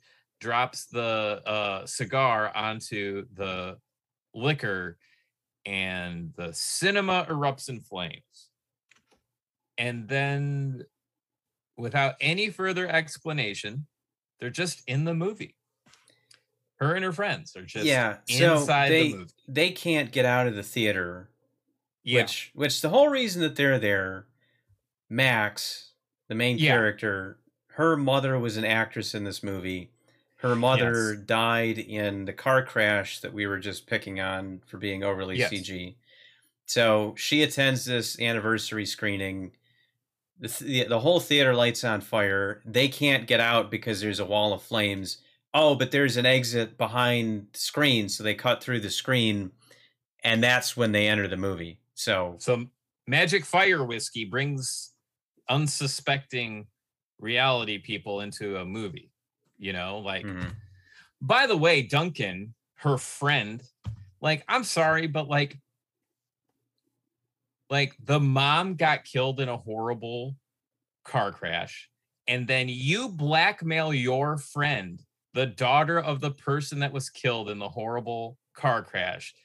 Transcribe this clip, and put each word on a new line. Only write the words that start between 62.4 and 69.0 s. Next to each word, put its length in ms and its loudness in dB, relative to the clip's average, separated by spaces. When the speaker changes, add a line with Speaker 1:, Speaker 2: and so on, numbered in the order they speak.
Speaker 1:
her 240 2
friend, 640 -2
like, 260 0
I'm 180 2
sorry, 420 2
but, 220 -2
like, 300 0
like, 240 2
the 160 4
mom 560 4
got 280 2